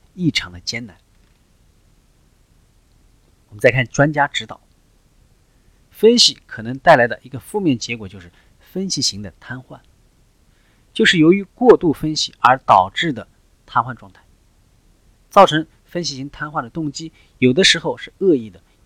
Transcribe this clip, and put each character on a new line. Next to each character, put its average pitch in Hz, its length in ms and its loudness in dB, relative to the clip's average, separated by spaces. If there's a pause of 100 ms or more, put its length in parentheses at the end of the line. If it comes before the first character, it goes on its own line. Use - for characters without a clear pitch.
(140)
异 175 180 -4
常 - 180 -8
的 87 80 -18
艰 117 260 -12
难。 95 120 -20 (2500)
我 - 60 -20
们 104 60 -20
再 127 100 4
看 120 160 -2
专 143 240 0
家 143 160 -2
指 - 200 -10
导。 - 160 -20 (1300)
分 233 280 2
析 - 280 0
可 - 160 -16
能 123 160 -10
带 170 180 6
来 120 100 4
的 113 160 -6
一 127 60 -20
个 127 100 -14
负 208 220 -8
面 147 180 0
结 117 200 -10
果 104 100 -14
就 98 100 -20
是 85 140 -20 (260)
分 190 300 -10
析 151 140 -8
型 98 180 -6
的 101 180 -14
瘫 127 200 -14
痪， 127 220 -20 (1120)
就 220 100 0
是 190 140 2
由 160 160 6
于 196 100 -4
过 226 320 4
度 160 160 0
分 156 240 -6
析 - 240 -8
而 123 160 4
导 98 320 2
致 160 240 -6
的 107 160 -12 (380)
瘫 123 160 -4
痪 123 120 -8
状 101 160 -20
态。 - 140 -20 (1040)
造 202 160 6
成 156 220 0 (180)
分 - 180 -10
析 143 140 -10
型 139 140 -12
瘫 - 180 -14
痪 151 140 -8
的 117 80 -12
动 156 200 -6
机， 160 220 -14 (260)
有 127 140 4
的 156 100 2
时 185 160 2
候 156 200 -8
是 - 200 -18
恶 185 160 4
意 113 140 -4
的， 87 140 -20 (240)